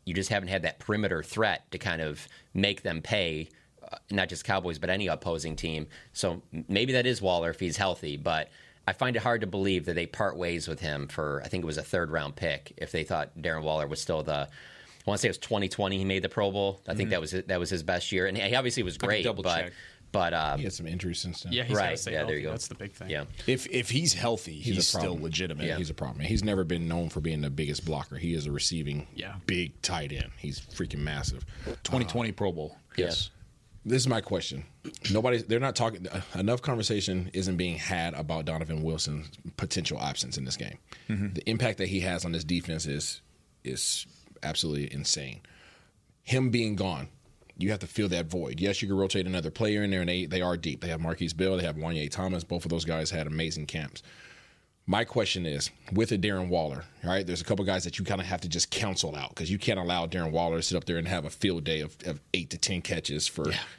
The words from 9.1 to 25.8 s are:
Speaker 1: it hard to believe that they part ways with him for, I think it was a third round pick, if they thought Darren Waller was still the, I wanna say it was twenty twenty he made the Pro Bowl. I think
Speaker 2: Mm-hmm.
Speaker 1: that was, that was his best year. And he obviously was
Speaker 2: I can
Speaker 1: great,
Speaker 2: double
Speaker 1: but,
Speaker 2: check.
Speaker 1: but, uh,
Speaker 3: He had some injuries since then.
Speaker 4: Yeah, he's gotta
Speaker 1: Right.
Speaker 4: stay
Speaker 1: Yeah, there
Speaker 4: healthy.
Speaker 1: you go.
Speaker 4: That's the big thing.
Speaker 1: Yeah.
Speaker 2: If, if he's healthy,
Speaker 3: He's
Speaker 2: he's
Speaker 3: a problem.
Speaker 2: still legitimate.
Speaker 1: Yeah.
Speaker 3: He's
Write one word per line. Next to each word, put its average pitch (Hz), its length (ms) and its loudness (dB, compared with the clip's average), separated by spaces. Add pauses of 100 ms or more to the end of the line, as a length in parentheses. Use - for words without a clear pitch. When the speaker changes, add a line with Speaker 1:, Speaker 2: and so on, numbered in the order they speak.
Speaker 1:
it 110 80 2
hard 117 200 2
to 107 40 0
believe 95 400 2
that 87 80 0
they 85 120 0
part 98 300 0
ways 85 300 -2
with 80 140 -6
him 73 260 -2
for, 71 380 -2
I 71 40 -10
think 90 140 -2
it 82 40 -2
was 76 120 -2
a 73 60 -4
third 85 260 0
round 73 240 -2
pick, 73 420 -4
if - 140 -8
they 80 140 0
thought 78 360 -2
Darren 78 220 0
Waller 78 240 2
was 73 140 -4
still 78 240 0
the, 73 240 0
I - 0 - (580)
wanna 104 120 2
say 123 100 4
it - 20 4
was 92 80 -4
twenty 101 300 0
twenty 98 300 0
he 98 60 0
made 95 180 2
the 98 60 0
Pro 101 220 2
Bowl. 98 380 0
I 92 60 -2
think 110 120 2
Speaker 2:
Mm-hmm. 110 40 -4
Speaker 1:
that 90 100 2
was, 78 100 -4
that 92 300 0
was 87 100 -2
his 85 140 -2
best 87 260 0
year. 92 160 2
And 95 100 -2
he 107 200 2
obviously 127 260 2
was 90 140 -4
Speaker 2:
I - 20 -8
can - 100 0
Speaker 1:
great, 104 160 4
Speaker 2:
double 101 200 0
Speaker 1:
but, 87 180 4
Speaker 2:
check. 87 100 -8 (380)
Speaker 1:
but, 87 240 2
uh, 76 220 2
Speaker 3:
He 131 80 -2
had 92 80 -2
some 85 160 -8
injuries 87 320 -2
since 87 220 -6
then. 87 100 -6
Speaker 4:
Yeah, 120 100 2
he's 117 140 2
gotta 95 140 4
Speaker 1:
Right. 82 80 -2
Speaker 4:
stay - 140 -6
Speaker 1:
Yeah, 78 60 0
there 76 80 2
Speaker 4:
healthy. 76 120 0
Speaker 1:
you 73 40 -2
go. 76 80 -2
Speaker 4:
That's 78 180 -4
the - 60 -10
big 98 180 -10
thing. - 180 -10
Speaker 1:
Yeah. 73 140 -2 (220)
Speaker 2:
If, 131 220 2
if 123 220 0
he's 139 240 4
healthy, 104 460 0
Speaker 3:
He's 101 160 0
Speaker 2:
he's 90 120 4
Speaker 3:
a - 100 4
problem. 90 160 0
Speaker 2:
still 80 80 -2
legitimate. 80 440 -2
Speaker 1:
Yeah. 80 100 0
Speaker 3:
He's 80 140 -2